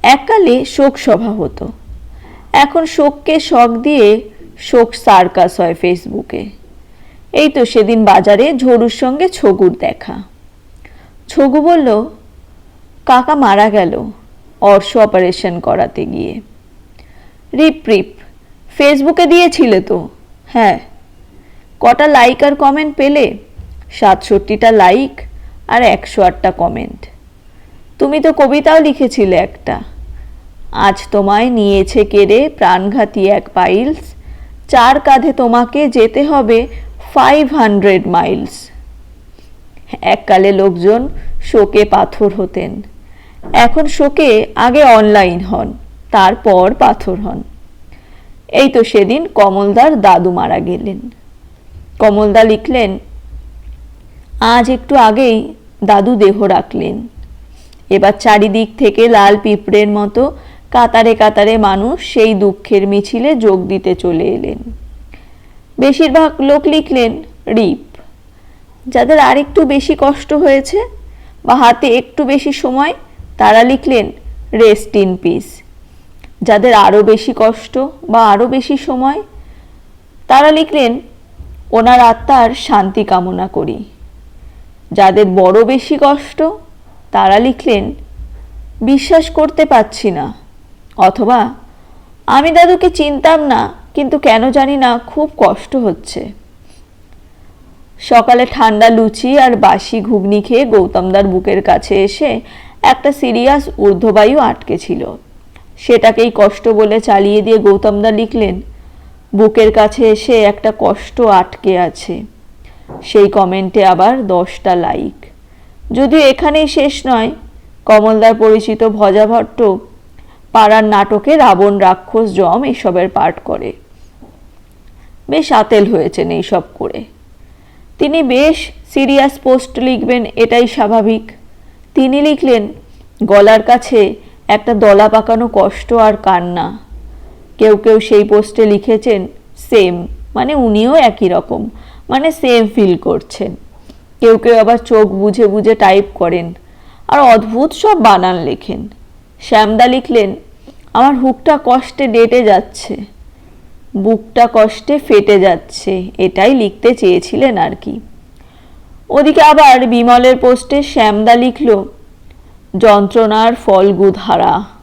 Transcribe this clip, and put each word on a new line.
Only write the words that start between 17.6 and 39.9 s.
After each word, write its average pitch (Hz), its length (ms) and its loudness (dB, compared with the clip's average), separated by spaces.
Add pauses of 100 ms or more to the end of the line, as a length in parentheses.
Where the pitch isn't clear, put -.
রিপ, 190 180 0 (680)
ফেসবুকে 294 500 2
দিয়েছিলে 285 540 2
তো? 180 280 -8 (380)
হ্যাঁ। 208 320 0 (1000)
কটা 262 260 2
লাইক 254 360 2
আর 285 120 2
কমেন্ট 294 420 -2
পেলে? 277 400 0 (560)
সাতষট্টিটা 208 800 0
লাইক 220 500 2 (480)
আর 240 140 0
একশো - 400 -2
আটটা - 280 -2
কমেন্ট। - 560 -8 (920)
তুমি 285 220 -2
তো 311 120 2
কবিতাও 302 480 2
লিখেছিলে 247 560 0
একটা, - 440 -6 (920)
"আজ 196 380 -2
তোমায় 208 400 0
নিয়েছে 202 540 0
কেড়ে 208 440 2
প্রাণঘাতী 202 800 -2
এক - 260 -2
পাইলস, 202 420 -2 (720)
চার 262 320 4
কাঁধে 269 320 2
তোমাকে 240 560 0
যেতে 233 360 0
হবে 247 420 0 (480)
ফাইভ 269 400 2
হান্ড্রেড 202 540 0
মাইলস।" - 600 -6 (1300)